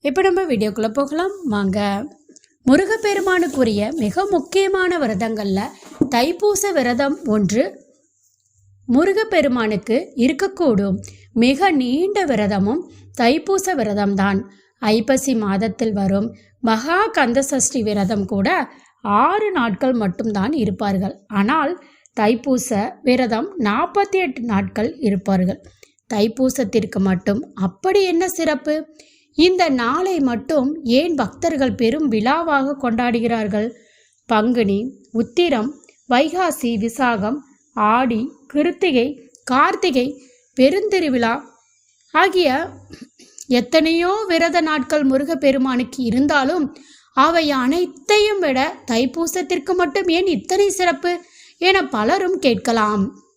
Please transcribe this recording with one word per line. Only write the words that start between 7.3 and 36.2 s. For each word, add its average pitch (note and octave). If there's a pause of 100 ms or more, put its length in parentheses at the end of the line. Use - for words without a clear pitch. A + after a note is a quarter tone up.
முருகப்பெருமானுக்கு C#4 (180)
இருக்கக்கூடும் B3+ (360)
மிக C#4
நீண்ட D#4+
விரதமும் G#3 (400)
தைப்பூச E4
விரதம்தான். G3+ (400)
ஐப்பசி A#3+
மாதத்தில் G#3+
வரும் G3 (260)
மகா C4
கந்த C4+
சஷ்டி C4+
விரதம் G#3
கூட B3+ (340)
ஆறு E4
நாட்கள் B3+
மட்டும்தான் G#3+
இருப்பார்கள். G3+ (120)
ஆனால் C#4 (340)
தைப்பூச A#3
விரதம் B3+
நாற்பத்தி D#4+
எட்டு B3+
நாட்கள் G#3+
இருப்பார்கள். G3 (540)
தைப்பூசத்திற்கு A3+
மட்டும் G3
அப்படி F#4
என்ன F4+
சிறப்பு? D#4 (500)
இந்த F4+
நாளை D4
மட்டும் C#4
ஏன் C#4+
பக்தர்கள் C4
பெரும் B3
விழாவாக C#4
கொண்டாடுகிறார்கள்? A#3 (600)
பங்குனி, G#3+ (320)
உத்திரம், B3+ (400)
வைகாசி, C#4+